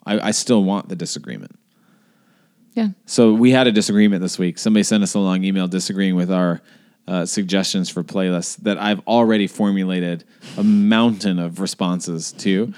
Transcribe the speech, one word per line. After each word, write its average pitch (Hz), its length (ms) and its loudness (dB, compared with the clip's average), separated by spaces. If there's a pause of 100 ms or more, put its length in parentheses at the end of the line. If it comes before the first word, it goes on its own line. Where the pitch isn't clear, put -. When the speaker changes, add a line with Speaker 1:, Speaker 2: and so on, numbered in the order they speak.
Speaker 1:
I, 104 220 -2
I 107 40 -2
still 107 320 2
want 95 240 -2
the 92 80 -12
disagreement. 62 640 -12 (1160)
Speaker 2:
Yeah. 220 160 -2 (160)
Speaker 1:
So 113 280 6
we 120 180 6
had 131 160 4
a 117 40 2
disagreement 104 500 2
this 92 180 -6
week. 90 180 -2
Somebody 107 260 2
sent 104 200 0
us 92 100 -4
a 104 60 -2
long 92 240 0
email 95 240 0
disagreeing 95 480 -2
with 90 160 0
our, 90 300 0 (460)
uh, 90 180 -4
suggestions 95 640 -2
for 87 140 -6
playlists 90 540 -4
that 101 200 -4
I've 104 300 -2
already 110 400 2
formulated 92 760 -2 (320)
a 101 80 -4
mountain 104 760 2
of 85 200 -6
responses 90 720 -4
to. 104 440 -2